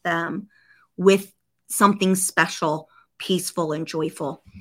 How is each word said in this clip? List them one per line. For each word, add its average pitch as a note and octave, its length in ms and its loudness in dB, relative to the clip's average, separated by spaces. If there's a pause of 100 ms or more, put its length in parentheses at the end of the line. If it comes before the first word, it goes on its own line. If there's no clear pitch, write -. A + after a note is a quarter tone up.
them E3 460 -4 (480)
with G3 360 4 (360)
something G3+ 480 2
special, D#3+ 720 -2 (300)
peaceful, F3+ 540 -4
and D#3 140 -6
joyful. D#3 560 -6 (180)